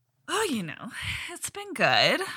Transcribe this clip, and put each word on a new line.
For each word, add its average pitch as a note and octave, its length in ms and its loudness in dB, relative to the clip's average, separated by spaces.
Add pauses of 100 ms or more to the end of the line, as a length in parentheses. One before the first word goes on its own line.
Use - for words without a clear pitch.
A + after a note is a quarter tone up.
(280)
Oh, G4+ 220 2
you A3 140 -2
know, - 280 -10 (400)
it's - 180 -8
been G4+ 240 -10
good. F#3+ 120 2
I C3+ 320 6 (200)